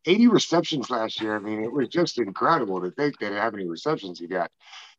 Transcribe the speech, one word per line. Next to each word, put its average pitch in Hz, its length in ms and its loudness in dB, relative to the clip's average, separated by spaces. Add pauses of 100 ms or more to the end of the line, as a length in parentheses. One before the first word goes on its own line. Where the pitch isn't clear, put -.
eighty 214 220 6
receptions 160 640 2
last 110 300 -2
year. 107 160 -2
I - 20 0
mean, 107 240 -4
it 117 100 -6
was 135 140 0
just 165 320 0
incredible 110 600 0
to 90 100 -4
think 143 300 -4
that 104 120 -4
how 104 180 0
many 101 160 -8
receptions 90 520 -6
he 85 80 -14
got. 87 240 -4 (480)